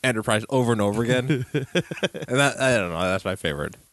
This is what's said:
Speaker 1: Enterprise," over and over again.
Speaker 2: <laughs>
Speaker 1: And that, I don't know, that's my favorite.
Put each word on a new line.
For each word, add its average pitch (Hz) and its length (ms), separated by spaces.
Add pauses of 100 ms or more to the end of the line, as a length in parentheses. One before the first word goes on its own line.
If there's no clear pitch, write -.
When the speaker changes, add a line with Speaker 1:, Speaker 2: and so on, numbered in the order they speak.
Speaker 1:
Enterprise," 110 460
over 123 220
and 107 100
over 104 220
again. 127 460
Speaker 2:
<laughs> - 40
Speaker 1:
And 151 840
that, 143 220
I 127 160
don't 92 140
know, 82 100
that's 92 240
my 95 100
favorite. 76 400 (180)